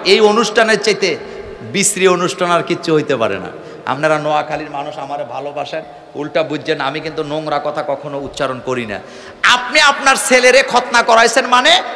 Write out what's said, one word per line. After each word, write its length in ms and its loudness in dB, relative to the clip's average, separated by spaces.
এই 160 4
অনুষ্ঠানের 600 4
চাইতে 340 0
বিশ্রী 480 0
অনুষ্ঠান 420 0
আর 120 2
কিচ্ছু 320 -2
হইতে 220 0
পারে 220 0
না। 80 -10
আপনারা 320 0
নোয়াখালীর 520 -4
মানুষ 280 -10
আমারে 260 -8
ভালোবাসেন, 580 -8
উল্টা 280 -2
বুঝছেন, 380 -4
আমি 200 -4
কিন্তু 240 -6
নোংরা 400 -4
কথা 220 -4
কখনো 320 -6
উচ্চারণ 460 -4
করি 220 -4
না। 120 -6
আপনি 380 2
আপনার 360 4
ছেলেরে 340 6
খতনা 400 2
করাইছেন 440 4
মানে 360 4